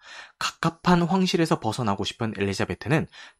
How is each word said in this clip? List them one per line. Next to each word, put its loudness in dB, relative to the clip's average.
갑갑한 0
황실에서 2
벗어나고 -2
싶은 -4
엘리자베트는 -2